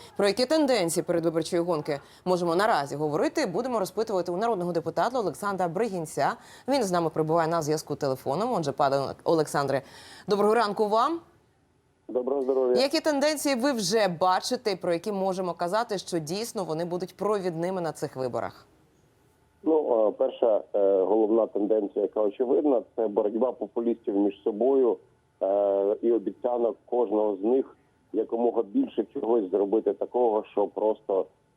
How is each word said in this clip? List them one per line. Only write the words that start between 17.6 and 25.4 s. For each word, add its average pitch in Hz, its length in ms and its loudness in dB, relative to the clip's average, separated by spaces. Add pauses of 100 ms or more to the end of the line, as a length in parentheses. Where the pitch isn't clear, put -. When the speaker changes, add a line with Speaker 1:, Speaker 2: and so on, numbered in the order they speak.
Speaker 1:
на 170 100 -4
цих - 240 -10
виборах? 120 500 -6 (1000)
Speaker 2:
Ну, 127 400 4
е, 98 100 2
перша, 123 440 2 (140)
е, 98 280 4
головна 107 440 2
тенденція, 104 540 -2
яка 101 200 -2
очевидна, 127 600 0 (140)
це 113 120 0
боротьба 110 440 0
популістів 113 640 -4
між 101 280 0
собою, 117 540 2 (460)